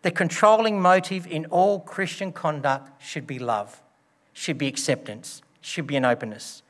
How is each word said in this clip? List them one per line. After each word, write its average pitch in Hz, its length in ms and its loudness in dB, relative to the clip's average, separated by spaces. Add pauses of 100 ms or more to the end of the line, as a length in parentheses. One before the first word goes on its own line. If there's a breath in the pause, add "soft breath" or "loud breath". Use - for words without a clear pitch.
The 175 100 0
controlling 214 680 4
motive 180 480 4
in 160 200 -6
all 190 320 2
Christian 190 520 -6
conduct 139 680 -4
should 135 240 -10
be 127 140 -10
love, 113 420 -4 (520)
should 151 240 -6
be 139 100 -2
acceptance, - 760 -6 (200)
should - 260 -8
be 139 80 -4
an 127 100 2
openness. 117 640 -2